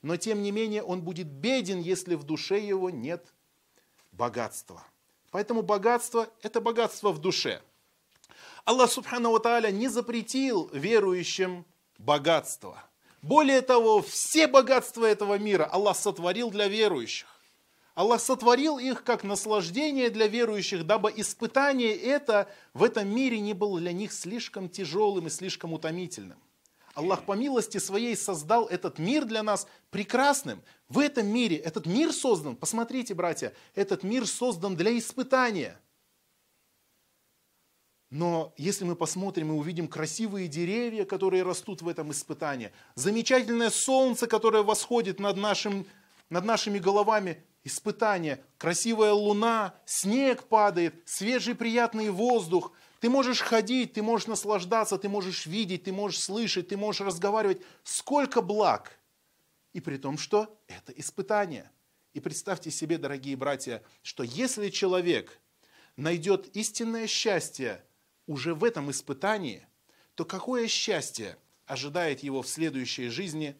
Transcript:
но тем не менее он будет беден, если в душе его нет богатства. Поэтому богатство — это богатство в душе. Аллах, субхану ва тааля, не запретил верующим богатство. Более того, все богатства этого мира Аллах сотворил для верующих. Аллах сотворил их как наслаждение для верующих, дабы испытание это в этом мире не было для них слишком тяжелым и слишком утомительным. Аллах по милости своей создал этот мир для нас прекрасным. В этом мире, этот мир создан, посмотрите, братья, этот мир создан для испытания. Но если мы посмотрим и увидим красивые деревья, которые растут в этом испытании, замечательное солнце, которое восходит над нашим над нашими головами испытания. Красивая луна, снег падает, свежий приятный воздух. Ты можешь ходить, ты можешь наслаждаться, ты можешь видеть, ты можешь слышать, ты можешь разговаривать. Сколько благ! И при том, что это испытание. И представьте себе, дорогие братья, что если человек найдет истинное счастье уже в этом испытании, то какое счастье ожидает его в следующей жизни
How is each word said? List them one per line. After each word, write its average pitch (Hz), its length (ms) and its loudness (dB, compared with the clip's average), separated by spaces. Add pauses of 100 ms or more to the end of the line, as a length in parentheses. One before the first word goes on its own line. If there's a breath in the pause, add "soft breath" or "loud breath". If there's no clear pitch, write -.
но 156 140 -4
тем 208 260 -2
не 202 100 -2
менее 214 300 -2
он 180 200 -4
будет 170 260 -8
беден, 185 540 -2
если 180 340 -2
в 147 80 -8
душе 156 360 -2
его 190 300 -2
нет 165 440 -8 (800 soft breath)
богатства. 113 720 -4 (460)
Поэтому 214 320 -2
богатство — 226 680 2 (120)
это 220 200 -2
богатство 220 500 2
в 156 80 -4
душе. 151 420 -2 (1040 loud breath)
Аллах, 254 240 6
субхану 240 420 -2
ва 226 100 4
тааля, 233 300 4
не 220 180 0
запретил 240 840 -2
верующим 180 920 0 (320)
богатство. 143 840 0 (400 soft breath)
Более 269 400 6
того, 226 400 6
все - 460 2
богатства 254 580 6
этого 208 320 2
мира 202 280 2
Аллах 190 320 2
сотворил 185 520 -2
для 202 200 0
верующих. 196 580 0 (680 soft breath)
Аллах 214 280 4
сотворил 262 580 4
их 254 240 -4
как 240 220 0
наслаждение 214 840 0
для 220 180 2
верующих, 208 580 0
дабы 185 300 2
испытание 240 800 0
это 233 540 2 (260 loud breath)
в 139 100 2
этом 220 300 2
мире 240 280 0
не 208 120 -2
было 190 280 -2
для 175 100 -4
них 196 220 -6
слишком 190 560 -8
тяжелым 190 580 -2
и - 20 -6
слишком 175 440 -8
утомительным. 160 680 -8 (560 soft breath)
Аллах 180 300 0
по 202 80 -2
милости 226 460 0
своей 214 360 -2
создал 196 520 0
этот 175 300 -4
мир 254 280 0
для 220 180 -4
нас 208 240 -2 (220 loud breath)
прекрасным. 240 760 0 (240 soft breath)
В 156 120 0
этом 285 280 2
мире, 214 300 2
этот 160 280 -6
мир 269 280 2
создан, 156 420 0
посмотрите, 233 580 -4
братья, 165 400 -2 (220 loud breath)
этот 196 280 0
мир 226 220 0
создан 196 520 -2
для 214 200 2
испытания. 226 800 -2 (2250)
Но 160 480 -2
если 196 280 -4
мы 175 100 -2
посмотрим 175 560 -4
и 156 60 0
увидим 160 300 -4
красивые 185 600 -4
деревья, 202 560 -2
которые 185 380 2
растут 180 400 -4
в 165 60 -6
этом 151 240 -6
испытании, 139 600 -6 (220 soft breath)
замечательное 226 800 2
солнце, 262 560 2
которое 220 340 4
восходит 208 580 0
над 196 160 0
нашим 196 520 -2 (460 loud breath)
над 180 120 -2
нашими 208 340 0
головами 196 640 2 (200)
испытания. 190 800 -2 (140)
Красивая 214 540 2
луна, 208 640 2 (100)
снег 247 600 0
падает, 175 500 4 (100)
свежий 233 480 -2
приятный 226 560 0
воздух. 185 600 0 (280 soft breath)
Ты 233 120 2
можешь 254 280 2
ходить, 226 540 0
ты 214 80 -4
можешь 214 240 0
наслаждаться, 208 720 0
ты 202 120 -4
можешь 190 360 -4
видеть, 185 380 -4
ты 190 100 -6
можешь 196 260 -4
слышать, 190 500 -4
ты 202 60 -4
можешь 202 260 -4
разговаривать. 196 600 0 (220 loud breath)
Сколько 262 580 0
благ! 185 560 0 (760)
И 185 60 -8
при 139 180 -8
том, 135 200 -6
что 214 500 0
это - 260 -20
испытание. 185 760 -4 (440)
И 151 60 -8
представьте 165 520 -6
себе, 160 260 -2
дорогие 139 380 -6
братья, 131 480 -4 (180 soft breath)
что - 220 -8
если 202 460 -4
человек 175 720 0 (580 soft breath)
найдет 175 580 0
истинное 226 500 -6
счастье 156 800 -2 (400)
уже 151 300 -4
в 156 80 -2
этом 165 260 0
испытании, 143 800 -4 (480 soft breath)
то 165 100 -6
какое 233 420 -4
счастье 139 680 -4 (300)
ожидает 143 540 -4
его 135 200 -4
в 123 60 -8
следующей 135 600 -4
жизни 151 500 -8